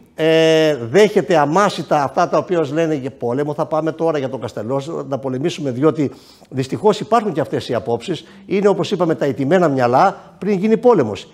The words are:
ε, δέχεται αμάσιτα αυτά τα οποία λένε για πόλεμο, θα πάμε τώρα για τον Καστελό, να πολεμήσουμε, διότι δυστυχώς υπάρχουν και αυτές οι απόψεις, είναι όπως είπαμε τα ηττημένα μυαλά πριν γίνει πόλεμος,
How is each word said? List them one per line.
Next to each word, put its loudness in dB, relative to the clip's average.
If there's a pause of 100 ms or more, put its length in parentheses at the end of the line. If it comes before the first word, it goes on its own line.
(160)
ε, 4
δέχεται 2
αμάσιτα 2
αυτά 0
τα 0
οποία -2
λένε 0
για -6
πόλεμο, -4
θα -4
πάμε -2
τώρα -2
για -4
τον -8
Καστελό, -6
να -4
πολεμήσουμε, -4
διότι 0 (400)
δυστυχώς -2
υπάρχουν 0
και -4
αυτές -4
οι -4
απόψεις, -4 (220)
είναι 0
όπως 0
είπαμε 0
τα -4
ηττημένα 2
μυαλά 2
πριν -2
γίνει 2
πόλεμος, 2